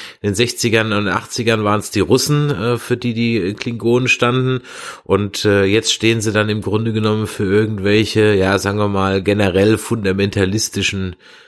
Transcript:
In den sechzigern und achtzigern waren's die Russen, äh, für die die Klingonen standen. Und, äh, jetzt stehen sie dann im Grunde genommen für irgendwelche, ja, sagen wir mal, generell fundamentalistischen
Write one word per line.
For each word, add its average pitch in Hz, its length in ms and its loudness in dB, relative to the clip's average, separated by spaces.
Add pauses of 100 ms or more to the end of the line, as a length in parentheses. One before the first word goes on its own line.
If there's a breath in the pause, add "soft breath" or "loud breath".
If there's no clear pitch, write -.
(220 loud breath)
In 101 80 0
den 98 40 0
sechzigern 113 580 0
und 104 160 0
achtzigern 110 560 -2
waren's 104 280 0
die 107 80 0
Russen, 147 500 2
äh, 120 280 -2
für - 180 -2
die 117 180 -4
die 113 400 0
Klingonen 120 540 0
standen. 127 520 0 (440 loud breath)
Und, 98 400 0
äh, 101 200 4
jetzt 104 280 2
stehen 113 280 0
sie 107 120 -2
dann 107 160 0
im 107 140 -2
Grunde 110 300 -2
genommen 107 340 0
für - 180 -4
irgendwelche, 107 880 2
ja, 95 240 2
sagen 101 200 -2
wir 104 100 0
mal, 95 340 0
generell 101 560 2
fundamentalistischen 98 1400 -2 (320 soft breath)